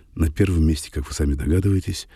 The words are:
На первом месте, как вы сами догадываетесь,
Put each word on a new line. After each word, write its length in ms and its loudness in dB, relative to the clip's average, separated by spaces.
На 120 2
первом 380 2
месте, 240 0
как 160 -6
вы 80 -12
сами 200 0
догадываетесь, 800 0